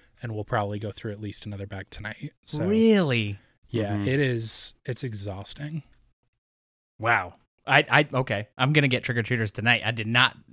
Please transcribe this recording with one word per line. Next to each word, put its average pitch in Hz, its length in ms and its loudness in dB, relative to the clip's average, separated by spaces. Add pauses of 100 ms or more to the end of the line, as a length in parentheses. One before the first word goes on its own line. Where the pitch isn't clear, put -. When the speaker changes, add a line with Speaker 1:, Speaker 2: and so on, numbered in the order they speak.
(220)
Speaker 1:
and 113 120 -8
we'll 107 120 -6
probably 104 340 -2
go 107 100 -6
through 104 220 -10
at 101 80 -10
least 104 260 -10
another 98 220 -10
bag 98 220 -12
tonight. - 420 -12 (140)
So, 151 180 -4
Speaker 2:
Really? 175 760 4 (280)
Speaker 1:
yeah, 107 240 -2
Speaker 3:
Mm-hmm. 101 160 -2
Speaker 1:
it 135 140 2
is. 117 520 -2 (120)
It's 123 180 -6
exhausting. 107 800 -8 (1120)
Speaker 2:
Wow. 107 360 0 (340)
I, 143 240 6
I, 151 220 6
okay. 110 340 -2 (100)
I'm 127 140 2
gonna 147 160 4
get 123 160 0
trick-or-treaters 117 480 -2
tonight. 117 320 2
I 110 80 -2
did 110 160 -4
not 123 300 2 (160)